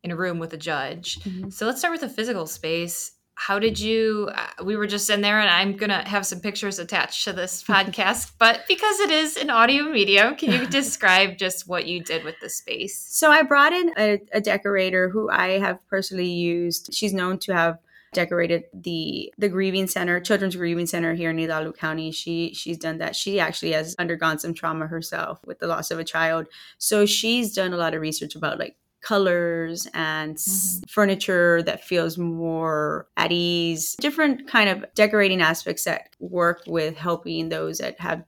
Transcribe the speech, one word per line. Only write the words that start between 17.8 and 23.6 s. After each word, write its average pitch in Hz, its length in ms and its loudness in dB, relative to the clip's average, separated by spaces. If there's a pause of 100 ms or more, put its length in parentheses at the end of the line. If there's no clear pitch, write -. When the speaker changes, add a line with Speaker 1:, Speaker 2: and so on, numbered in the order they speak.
Speaker 2:
decorated 170 580 0
the, 165 680 -6
the 202 100 2
grieving 190 380 0
center, 180 320 0
Children's 190 360 0
Grieving 175 300 -2
Center 165 300 -2
here 165 160 -2
in 160 80 -2
Hidalgo 160 320 -4
County. 160 400 -6
She, 165 420 -6
she's 170 240 -8
done 160 220 -6
that. - 160 -6
She 196 240 -2
actually 165 320 -2